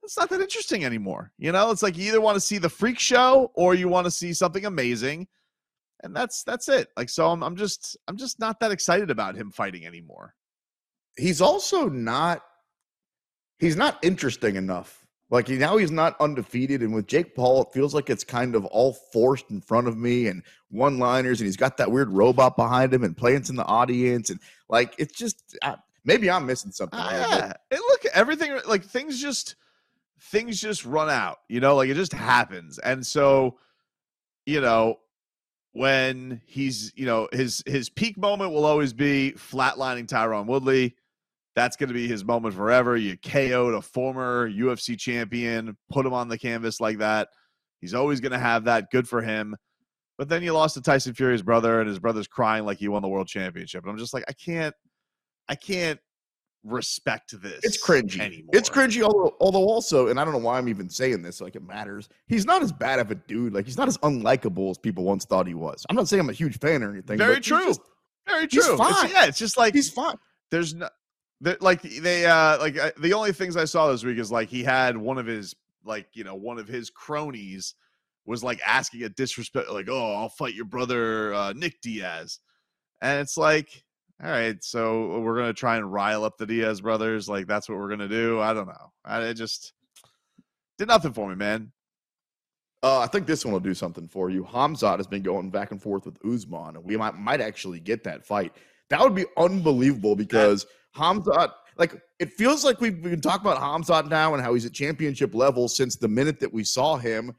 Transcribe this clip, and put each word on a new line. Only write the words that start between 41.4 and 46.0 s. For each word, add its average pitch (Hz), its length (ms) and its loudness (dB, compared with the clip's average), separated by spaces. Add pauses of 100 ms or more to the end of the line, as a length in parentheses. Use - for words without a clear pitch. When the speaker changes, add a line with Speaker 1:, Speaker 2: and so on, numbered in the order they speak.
Speaker 1:
That's 123 200 2
gonna 131 200 -4
be 120 120 -4
his 110 160 -4
moment 113 320 0
forever. 120 440 4
You 98 180 -2
K 135 380 0
O'd 123 180 2
a 104 80 -2
former 127 680 -4
U 113 260 0
F 113 60 -4
C - 160 -6
champion, 117 800 -4 (140)
put 135 160 -2